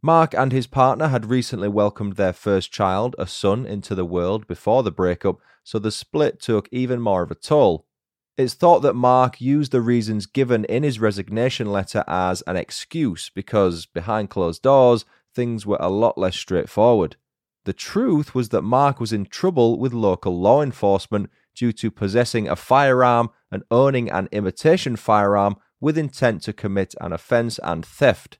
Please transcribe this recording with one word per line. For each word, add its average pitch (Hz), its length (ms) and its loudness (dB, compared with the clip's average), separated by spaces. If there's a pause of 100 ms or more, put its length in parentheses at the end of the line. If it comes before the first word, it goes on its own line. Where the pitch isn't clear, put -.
Mark 160 320 2
and 131 160 0
his 127 160 -2
partner 135 420 2
had 120 180 -2
recently 117 420 -2
welcomed 104 480 -2
their 95 160 0
first 98 400 -2
child, 101 460 -2
a 95 80 -6
son, 107 400 -2
into 101 280 -8
the 92 100 -2
world 90 440 -4
before 110 340 0
the 107 80 -2
breakup, 90 460 -2 (260)
so - 160 -8
the 107 140 -4
split - 480 -4
took 107 320 -2
even 123 280 -4
more 113 220 0
of 82 80 -6
a 82 60 -10
toll. 113 500 2 (520)
It's 127 160 0
thought 170 260 6
that 135 140 2
Mark 127 480 2
used 139 300 0
the 123 100 2
reasons 110 420 0
given 120 400 0
in 120 180 -2
his 139 160 -2
resignation 110 720 -2
letter 98 380 -2
as 92 380 -2
an 92 100 -4
excuse - 760 -6
because, 95 520 0
behind 104 460 -6
closed 85 320 -4
doors, 127 420 4 (300)
things 117 320 -6
were 104 120 -2
a 87 120 -2
lot 107 260 0
less 92 180 -2
straightforward. 104 840 0 (500)
The 98 80 -6
truth 196 600 -2
was 123 140 -2
that 95 140 -2
Mark 131 380 0
was 110 120 -6
in 101 140 -4
trouble 127 520 2
with 127 140 -2
local 95 480 0
law 120 220 4
enforcement 101 680 -2 (260)
due 120 180 -2
to 110 180 -6
possessing 107 580 -2
a 78 80 -2
firearm 127 720 2 (240)
and 101 180 -8
owning 127 400 2
an 95 220 -4
imitation 117 640 0
firearm 101 600 2 (220)
with 151 200 -2
intent 127 460 -2
to 104 100 -8
commit 98 480 -4
an 85 100 -6
offence 117 500 -2
and 82 220 -6
theft. - 560 -2